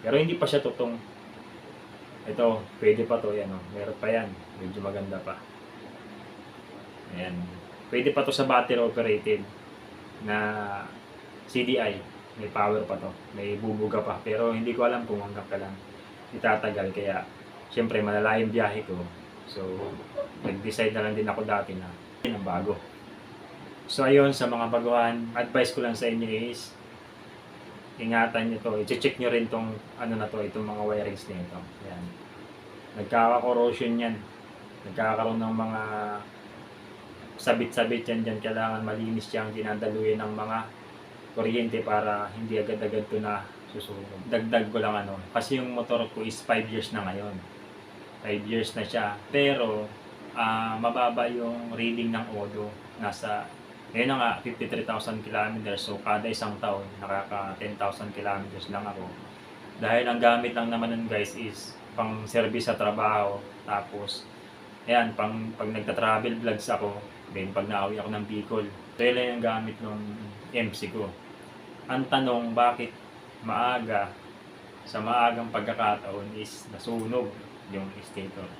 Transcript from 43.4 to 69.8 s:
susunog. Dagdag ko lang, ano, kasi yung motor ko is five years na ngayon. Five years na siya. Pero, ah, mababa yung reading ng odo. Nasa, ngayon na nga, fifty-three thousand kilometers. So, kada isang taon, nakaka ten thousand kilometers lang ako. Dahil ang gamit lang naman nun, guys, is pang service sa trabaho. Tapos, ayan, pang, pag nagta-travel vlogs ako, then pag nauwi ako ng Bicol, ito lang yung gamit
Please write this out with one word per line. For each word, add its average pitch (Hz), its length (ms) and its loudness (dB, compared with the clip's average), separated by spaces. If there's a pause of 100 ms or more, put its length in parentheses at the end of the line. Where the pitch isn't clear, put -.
susunog. 98 560 -10
Dagdag 113 400 4
ko 117 80 2
lang, 107 240 2
ano, 98 160 -6 (160)
kasi 123 240 2
yung 123 160 -4
motor 117 400 2
ko 110 80 -2
is 110 180 -4
five 113 300 4
years 110 240 -4
na 101 80 0
ngayon. 98 320 -4 (880)
Five 104 240 0
years 113 260 0
na 110 140 -2
siya. 104 320 0 (160)
Pero, 123 480 4 (480)
ah, 113 480 2
mababa 120 480 4
yung 117 480 -2
reading 117 400 2
ng 110 80 0 (160)
odo. 104 320 -4 (320)
Nasa, 104 480 -2 (400)
ngayon 127 240 4
na - 40 0
nga, 117 120 6 (160)
fifty-three 113 400 -2
thousand 110 400 -2
kilometers. 107 560 0
So, 101 240 -4
kada 104 240 2
isang 104 320 -2
taon, 98 240 0 (160)
nakaka 98 560 -2
ten 104 160 -6
thousand 101 400 -2
kilometers 98 560 -4
lang 101 160 -4
ako. 98 160 -6 (800)
Dahil 120 240 6
ang 120 160 4
gamit 120 320 8
lang 117 160 2
naman 117 240 0
nun, 113 160 -2
guys, 104 240 0
is 110 400 -8 (240)
pang 110 240 0
service 113 480 2
sa - 80 2
trabaho. 104 640 4 (240)
Tapos, 101 560 -4 (640)
ayan, 117 320 8
pang, 110 400 0
pag 107 80 0
nagta-travel 110 720 2
vlogs 110 320 0
ako, 101 240 2 (400)
then 95 160 -4
pag 98 160 2
nauwi 104 320 0
ako 101 160 -4
ng 107 120 -2
Bicol, 107 400 -2
ito - 360 -12
lang 123 320 4
yung 117 80 -2
gamit 110 400 0